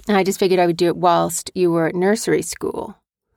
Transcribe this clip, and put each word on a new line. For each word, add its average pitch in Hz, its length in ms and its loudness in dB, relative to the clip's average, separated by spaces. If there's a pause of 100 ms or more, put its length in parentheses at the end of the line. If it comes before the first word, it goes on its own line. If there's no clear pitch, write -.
And 208 80 2
I 185 80 2
just 190 140 -2
figured 185 220 2
I 175 60 4
would 170 100 0
do 175 120 2
it 165 80 0
whilst 170 580 0
you 180 160 0
were 165 160 0
at 156 80 -4
nursery 185 480 0
school. - 560 -10 (380)